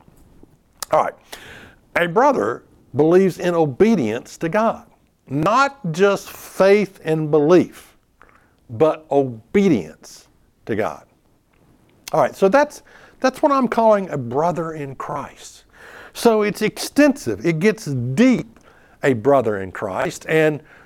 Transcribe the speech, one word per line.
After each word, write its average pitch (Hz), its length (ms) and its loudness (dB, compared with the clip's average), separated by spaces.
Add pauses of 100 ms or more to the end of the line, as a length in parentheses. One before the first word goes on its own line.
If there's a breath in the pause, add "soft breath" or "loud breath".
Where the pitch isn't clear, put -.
(920)
All 151 120 2
right. 90 100 -6 (840 loud breath)
A 170 120 0
brother 170 560 0 (320)
believes 170 420 4
in 180 160 -2
obedience 151 880 0
to 165 100 -4
God. 214 380 -2 (440)
Not 196 600 -2
just 190 400 0
faith - 720 0
and 156 260 -2
belief, 151 640 2 (720 soft breath)
but 156 440 0
obedience 131 1160 -2 (380)
to - 100 -6
God. 87 300 -6 (1080)
All 160 80 2
right, 120 160 0
so 196 140 2
that's, 285 320 0 (380 soft breath)
that's 262 240 -4
what 294 80 2
I'm 262 160 2
calling 214 420 2
a 147 80 -8
brother 156 540 -4
in 143 240 -12
Christ. - 680 -14 (480 loud breath)
So 220 280 2
it's 208 220 -4
extensive. 202 840 -2
It 165 140 0
gets 214 260 -2
deep, 139 720 0 (440 soft breath)
a 143 100 2
brother 113 460 0
in 95 120 -10
Christ. 107 560 -8
And 156 360 0 (220 soft breath)